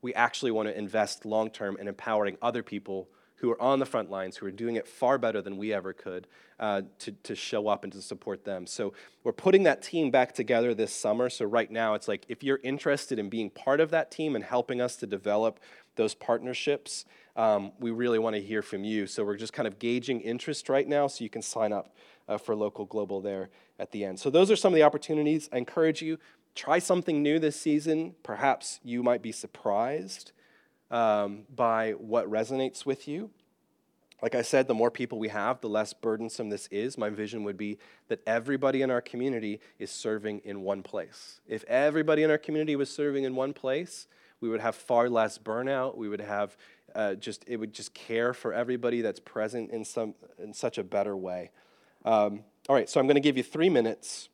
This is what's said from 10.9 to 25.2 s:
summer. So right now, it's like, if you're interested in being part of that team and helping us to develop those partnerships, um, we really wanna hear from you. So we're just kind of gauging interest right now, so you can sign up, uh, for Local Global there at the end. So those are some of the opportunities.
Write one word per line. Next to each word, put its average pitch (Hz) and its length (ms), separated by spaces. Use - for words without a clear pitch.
summer. 117 380
So 117 160
right 113 240
now, 113 240
it's 107 120
like, 101 220
if 117 160
you're 135 180
interested 139 560
in 101 120
being 110 180
part 139 320
of 160 120
that 160 180
team 156 260
and 98 80
helping 123 380
us 123 140
to 120 100
develop 104 520
those 110 180
partnerships, - 920
um, 107 460
we 120 100
really 117 280
wanna 110 220
hear 104 200
from 101 240
you. 107 220
So 107 180
we're 101 140
just 110 160
kind 123 120
of 101 120
gauging 120 420
interest 123 480
right 139 180
now, 143 200
so 127 180
you 107 60
can 113 120
sign 107 300
up, - 240
uh, 107 80
for 110 180
Local 107 300
Global 98 380
there 95 260
at 98 120
the 104 140
end. 95 160
So - 80
those 175 220
are 214 60
some 185 180
of - 20
the 156 60
opportunities. 151 680